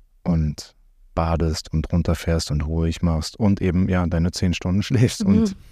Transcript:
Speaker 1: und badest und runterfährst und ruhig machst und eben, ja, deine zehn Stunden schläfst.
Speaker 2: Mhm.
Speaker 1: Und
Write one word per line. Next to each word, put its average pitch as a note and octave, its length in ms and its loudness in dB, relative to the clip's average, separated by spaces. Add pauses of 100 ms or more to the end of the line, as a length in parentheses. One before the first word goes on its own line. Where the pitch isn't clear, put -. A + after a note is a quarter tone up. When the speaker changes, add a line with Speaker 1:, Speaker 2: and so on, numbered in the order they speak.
(240)
Speaker 1:
und D#2+ 520 -2 (400)
badest E2 580 -2
und D#2 180 -2
runterfährst E2 600 0
und D2 100 0
ruhig D#2+ 400 -2
machst E2 360 -2
und G2+ 240 2
eben, F#2 280 0
ja, F2+ 180 0
deine E2+ 240 0
zehn F2+ 220 0
Stunden F#2 300 -2
schläfst. B2+ 420 0
Speaker 2:
Mhm. F#3+ 80 4
Speaker 1:
Und G#3+ 220 2 (160)